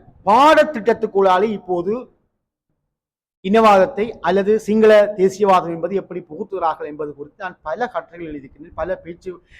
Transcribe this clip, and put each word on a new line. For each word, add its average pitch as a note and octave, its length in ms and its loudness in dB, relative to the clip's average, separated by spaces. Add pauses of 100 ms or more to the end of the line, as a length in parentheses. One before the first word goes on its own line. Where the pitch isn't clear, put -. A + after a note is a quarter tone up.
(260)
பாடத்திட்டத்துக்குள்ளாலே A3+ 1200 2
இப்போது F#3+ 500 -6 (1500)
இனவாதத்தை G3+ 600 4 (140)
அல்லது G3 400 0
சிங்கள G#3+ 580 4
தேசியவாதம் F#3+ 520 2
என்பது E3+ 260 -6
எப்படி F#3 240 -8
புகுத்துகிறார்கள் E3 680 -8
என்பது D3 280 -12
குறித்து D3 300 -18
நான் F3+ 180 -14
பல G3+ 260 -8
கட்டுரைகள் E3+ 420 -12
எழுதியிருக்கின்றேன், C#3+ 440 -18
பல E3 220 -8
பேச்சு, F3 360 -18 (280)